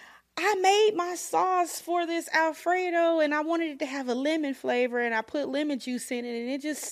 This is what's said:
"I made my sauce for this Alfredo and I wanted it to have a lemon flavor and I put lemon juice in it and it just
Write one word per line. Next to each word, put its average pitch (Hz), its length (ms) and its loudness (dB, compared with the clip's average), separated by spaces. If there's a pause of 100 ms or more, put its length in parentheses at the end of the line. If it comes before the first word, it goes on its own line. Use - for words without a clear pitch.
(360)
"I 381 200 2
made 403 400 6
my 349 180 -2
sauce 359 680 0
for 339 260 0
this 339 260 -2
Alfredo 339 880 2
and 294 120 2
I 302 100 0
wanted 330 280 -2
it 277 100 -10
to 302 60 -4
have 262 220 -6
a 240 80 0
lemon 294 380 0
flavor 247 440 0
and 233 160 0
I 220 80 0
put 277 260 -4
lemon 285 300 -2
juice 247 320 -6
in 240 140 -4
it 233 160 -6
and 240 100 -6
it 277 100 -4
just 294 320 -6